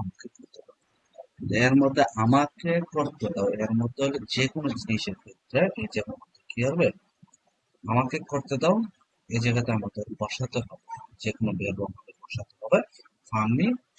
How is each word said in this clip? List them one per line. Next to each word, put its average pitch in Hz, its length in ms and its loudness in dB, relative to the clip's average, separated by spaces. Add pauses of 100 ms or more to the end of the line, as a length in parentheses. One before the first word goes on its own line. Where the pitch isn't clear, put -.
আমাকে - 340 -10
করতে - 300 -20
দাও। - 120 -20 (880)
এর 131 160 6
মধ্যে 139 220 4 (200)
আমাকে 143 480 2 (220)
করতে 143 400 -2
দাও, 101 140 0 (160)
এর 110 160 -2
মধ্যে 120 240 -2
হলো 139 140 0 (160)
যে 127 100 2 (100)
কোনো 147 160 -2 (100)
জিনিসের 107 420 -4
ক্ষেত্রে - 380 -6 (200)
এই 214 140 -6
যে 107 140 -2
আমাদের - 420 -16
কি - 180 -8
হবে? 160 200 2 (960)
আমাকে 127 340 0 (140)
করতে 139 300 -4
দাও, 175 140 4 (540)
এই 117 140 -2
জায়গাতে 120 280 2
আমাদের 104 340 -4 (140)
বসাতে 123 480 -4
হবে, - 180 -20 (360)
যে 110 160 -4
কোনো 107 220 -2
ভার্ব 98 200 -4 (100)
আমাদের - 320 -20
বসাতে - 400 -14
হবে। 175 180 2 (500)
ফার্মি 117 380 2 (320)